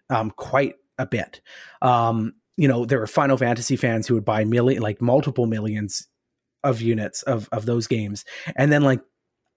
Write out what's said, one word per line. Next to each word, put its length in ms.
um, 220
quite 460
a 60
bit. 360
Um, 520
you 120
know, 160
there 160
were 80
Final 280
Fantasy 380
fans 320
who 80
would 100
buy 200
million, 360
like, 220
multiple 440
millions 600
of 180
units 420
of, 280
of 160
those 220
games. 360
And 160
then, 120
like, 180